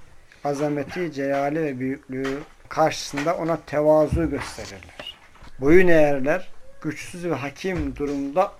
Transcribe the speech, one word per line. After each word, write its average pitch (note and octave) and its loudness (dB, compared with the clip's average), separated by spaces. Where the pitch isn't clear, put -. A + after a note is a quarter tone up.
Azameti, D3 -4
celali C#3 -2
ve C#3 -4
büyüklüğü C3+ -6
karşısında D3 -2
ona E3 -4
tevazu D3+ 2
gösterirler. G#2 -12
Boyun F3 8
eğerler, D3+ 4
güçsüz E3+ -10
ve E3 -2
hakim C#3+ -6
durumda C#3+ -2